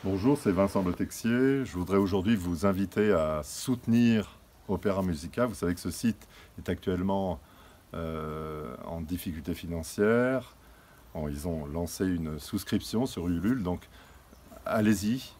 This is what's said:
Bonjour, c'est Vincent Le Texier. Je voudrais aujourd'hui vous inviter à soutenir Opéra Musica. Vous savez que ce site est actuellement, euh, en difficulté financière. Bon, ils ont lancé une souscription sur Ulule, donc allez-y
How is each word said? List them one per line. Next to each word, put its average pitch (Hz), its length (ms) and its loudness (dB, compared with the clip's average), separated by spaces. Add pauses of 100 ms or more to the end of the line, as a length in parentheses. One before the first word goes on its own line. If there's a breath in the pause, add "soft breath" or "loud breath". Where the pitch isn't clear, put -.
Bonjour, 98 320 4
c'est 110 140 2
Vincent 98 320 4
Le 90 80 2
Texier. 123 720 2
Je 110 140 -6
voudrais 90 180 0
aujourd'hui 98 400 4
vous 90 300 -2
inviter 98 480 2
à 78 280 2
soutenir 117 960 2 (300)
Opéra 98 340 0
Musica. 87 440 -2
Vous 113 80 -2
savez 90 200 0
que 90 60 -6
ce 87 120 -4
site - 360 0 (300 loud breath)
est - 100 -10
actuellement, 95 720 0 (540 loud breath)
euh, 78 840 -6 (100)
en 85 140 -8
difficulté 82 540 -6
financière. 107 1040 0 (580 loud breath)
Bon, 78 140 -4
ils 73 180 -6
ont 80 200 -2
lancé 85 380 -4
une 82 320 -2
souscription 107 680 -2
sur 87 240 -4
Ulule, 98 340 0
donc 90 240 -2 (800 loud breath)
allez-y 107 760 2